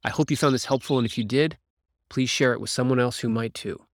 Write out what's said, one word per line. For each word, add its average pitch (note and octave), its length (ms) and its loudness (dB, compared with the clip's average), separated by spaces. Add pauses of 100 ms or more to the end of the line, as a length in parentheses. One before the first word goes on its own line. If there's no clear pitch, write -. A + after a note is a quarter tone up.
I A2+ 60 -2
hope D3+ 220 0
you C#3+ 60 0
found C#3 180 4
this A#2+ 100 -2
helpful, C3+ 320 0
and A#2+ 80 2
if A2 140 -4
you A#2 40 -2
did, C#3 360 0 (500)
please C3 220 -2
share B2+ 220 4
it - 80 -4
with A2 100 -8
someone B2+ 280 2
else B2 200 0
who A#2+ 100 -2
might A2+ 240 -2
too. - 400 -10